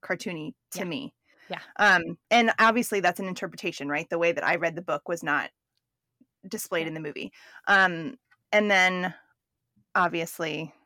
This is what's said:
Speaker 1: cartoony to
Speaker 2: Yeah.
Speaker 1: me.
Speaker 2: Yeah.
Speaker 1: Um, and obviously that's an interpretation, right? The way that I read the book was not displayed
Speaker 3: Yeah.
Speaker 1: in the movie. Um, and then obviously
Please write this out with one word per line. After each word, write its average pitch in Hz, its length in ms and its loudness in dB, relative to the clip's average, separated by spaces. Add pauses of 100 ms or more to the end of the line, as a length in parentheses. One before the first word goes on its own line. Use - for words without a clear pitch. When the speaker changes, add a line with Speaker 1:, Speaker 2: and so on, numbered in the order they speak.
Speaker 1:
cartoony 175 500 -6 (180)
to 185 80 -10
Speaker 2:
Yeah. 190 40 -4
Speaker 1:
me. 160 300 -8 (340)
Speaker 2:
Yeah. 180 120 -8 (180)
Speaker 1:
Um, 175 400 4 (120)
and 226 280 4
obviously 226 420 4
that's 180 200 0
an 190 80 -6
interpretation, 175 600 -8
right? 147 220 -4
The 170 80 -2
way 170 140 4
that 151 140 -2
I 170 100 2
read 165 200 -2
the 170 60 -8
book 147 260 -4
was 170 140 -4
not 147 280 -2 (960)
displayed 185 340 -4
Speaker 3:
Yeah. 160 60 -4
Speaker 1:
in 160 60 -8
the 160 60 -8
movie. 156 320 -10 (360)
Um, 180 500 2 (340)
and 208 180 4
then 185 440 2 (800)
obviously 160 800 -2 (140)